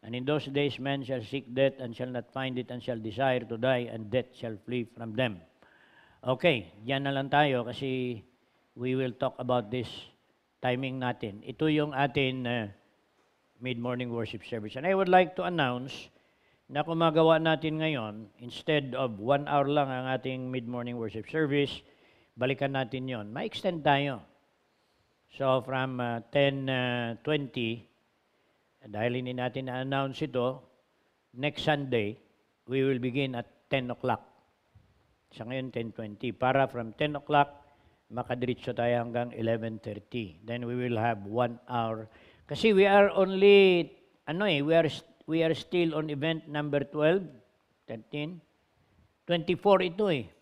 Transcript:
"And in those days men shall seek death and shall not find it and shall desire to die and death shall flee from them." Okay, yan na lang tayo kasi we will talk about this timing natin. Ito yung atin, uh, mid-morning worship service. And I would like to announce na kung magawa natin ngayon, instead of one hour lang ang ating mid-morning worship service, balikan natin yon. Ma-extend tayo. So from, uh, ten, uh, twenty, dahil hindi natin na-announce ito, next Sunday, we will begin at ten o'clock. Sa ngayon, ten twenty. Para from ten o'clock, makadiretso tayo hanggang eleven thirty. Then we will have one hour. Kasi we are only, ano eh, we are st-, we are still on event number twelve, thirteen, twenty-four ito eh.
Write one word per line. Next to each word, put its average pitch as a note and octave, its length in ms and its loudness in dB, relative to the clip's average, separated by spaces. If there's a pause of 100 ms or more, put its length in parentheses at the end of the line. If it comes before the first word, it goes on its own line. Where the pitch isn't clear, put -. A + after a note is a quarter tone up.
"And A#2 160 -8
in B2+ 80 -6
those C#3+ 240 0
days C#3 320 -2
men C#3 240 -4
shall B2+ 160 -4
seek A#2+ 320 -8
death C3+ 240 2
and A#2+ 160 -8
shall B2+ 160 -8
not A#2+ 240 -8
find C3 240 -4
it A#2+ 160 -6
and A#2+ 80 -10
shall A#2+ 160 -4
desire A#2+ 480 0
to A2+ 80 -8
die B2 320 2
and A2+ 240 -10
death A#2+ 240 -2
shall A2+ 320 -10
flee A#2+ 240 -4
from A2+ 240 -12
them." A2 240 -2 (800)
Okay, B2+ 640 0
yan C#3 240 -2
na C#3 80 -2
lang C3+ 160 -2
tayo C#3 320 4
kasi B2 560 -4 (600)
we B2+ 160 -2
will C3 160 0
talk B2+ 320 -4
about B2 320 0
this B2+ 160 -4 (720)
timing B2+ 400 -2
natin. A2+ 400 -6
Ito C#3+ 240 -4
yung D3+ 240 2
atin, C3 560 0
uh, A#2 240 -2 (880)
mid-morning B2 560 -6
worship A2+ 320 -8
service. A2 320 -8
And C#3+ 80 -4
I F#3+ 80 4
would F#3+ 160 2
like F#3 240 8
to F3+ 160 -4
announce C3+ 640 -2 (560)
na D3 160 -2
kung E3 160 0
magawa D#3+ 400 6
natin D#3 400 0
ngayon, A2 560 -4
instead C3 560 -2
of B2 240 -2
one C#3 320 0
hour C#3+ 160 2
lang C#3+ 240 2
ang B2+ 240 -4
ating C3 320 -4
mid-morning A#2+ 480 -6
worship A2+ 320 -8
service, C#3+ 560 0 (560)
balikan C3+ 400 0
natin C3 320 -6
yon. G#2+ 240 -8
Ma-extend F3+ 480 -4
tayo. C#3 400 2 (1120)
So C3 320 2
from, C3 320 -2
uh, A#2 320 -2
ten, C#3 400 2
uh, B2 560 -2
twenty, B2 560 -2 (960)
dahil A2+ 400 -2
hindi B2+ 160 -6
natin B2+ 320 -4
na-announce C3+ 560 -4
ito, C3 400 -2 (720)
next C#3 320 -4
Sunday, B2 480 0 (560)
we C3+ 160 2
will C3 160 0
begin C3 320 -2
at - 320 -12
ten B2+ 240 -2
o'clock. A#2+ 320 -2 (1120)
Sa A2+ 100 -12
ngayon, C3 300 -8
ten A#2 160 -4
twenty. A2 400 -8
Para C3 400 2
from A2+ 240 -8
ten D3+ 240 -2
o'clock, C#3+ 480 2 (420)
makadiretso B2 640 -4
tayo A#2+ 320 0
hanggang A#2+ 320 -4
eleven A2+ 400 -2
thirty. G2+ 640 -10
Then A#2 240 -8
we A#2 80 -6
will B2 240 -2
have G#2+ 320 0
one A#2 400 -2
hour. A2+ 400 -4 (400)
Kasi G#3+ 240 4
we G3 160 8
are G3+ 240 8
only, F#3+ 800 6 (320)
ano F#3 240 -2
eh, C#3+ 160 2
we D#3 80 2
are E3 160 6
st-, - 400 -12
we D#3+ 160 2
are D#3+ 80 2
still E3+ 400 0
on D#3 160 -2
event D3+ 400 -2
number D3 400 -2
twelve, D#3 320 4 (640)
thirteen, D3 560 -10 (880)
twenty-four F3+ 560 4
ito F#3 240 -2
eh. C3 340 -2